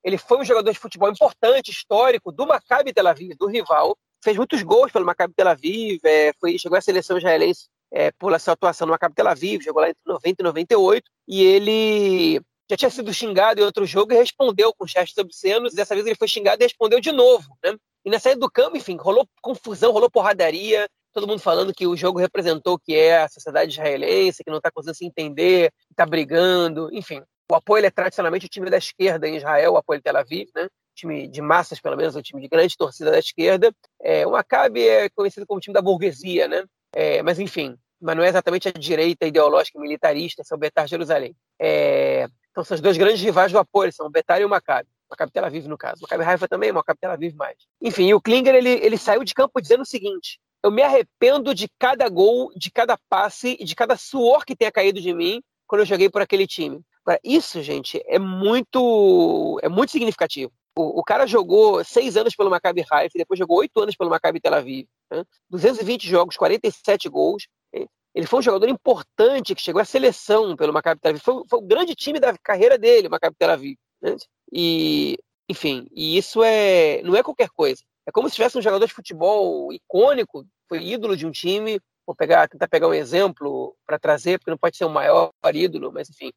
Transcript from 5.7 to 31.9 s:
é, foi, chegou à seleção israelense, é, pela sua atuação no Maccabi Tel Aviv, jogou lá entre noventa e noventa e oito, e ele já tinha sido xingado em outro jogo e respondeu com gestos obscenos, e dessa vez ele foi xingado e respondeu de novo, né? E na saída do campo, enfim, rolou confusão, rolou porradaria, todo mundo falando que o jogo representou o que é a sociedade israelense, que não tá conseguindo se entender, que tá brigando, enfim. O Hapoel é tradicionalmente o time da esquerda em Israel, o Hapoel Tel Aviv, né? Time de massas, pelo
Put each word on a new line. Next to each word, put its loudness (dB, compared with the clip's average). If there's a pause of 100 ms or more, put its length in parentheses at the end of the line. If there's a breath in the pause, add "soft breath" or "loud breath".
é, 4
foi, -2
chegou -2
à 2
seleção -2
israelense, 0 (200)
é, 0
pela -2
sua -2
atuação -2
no -2
Maccabi -2
Tel 2
Aviv, -4
jogou -2
lá 2
entre -10
noventa -4
e -4
noventa -2
e 4
oito, 2 (160)
e -2
ele 2 (280)
já 0
tinha 0
sido -8
xingado 0
em 6
outro -2
jogo 0
e 2
respondeu 2
com -12
gestos -4
obscenos, -2
e -16
dessa -4
vez -4
ele -2
foi -4
xingado 0
e 6
respondeu 2
de -2
novo, 4
né? -2 (280)
E -8
na 0
saída 2
do -4
campo, 2
enfim, -8
rolou 2 (140)
confusão, -2
rolou 2
porradaria, 0 (240)
todo -6
mundo -4
falando -2
que -6
o 0
jogo -2
representou -2
o -4
que -6
é 6
a -2
sociedade -4
israelense, -2
que -14
não -6
tá -4
conseguindo -12
se -12
entender, 0 (160)
que -20
tá 2
brigando, 0
enfim. -14 (300)
O 4
Hapoel 2
é 4
tradicionalmente -4
o -18
time -10
da 2
esquerda -2
em -6
Israel, 2
o 4
Hapoel -2
Tel -2
Aviv, -6
né? -6 (280)
Time -10
de -14
massas, -2
pelo -8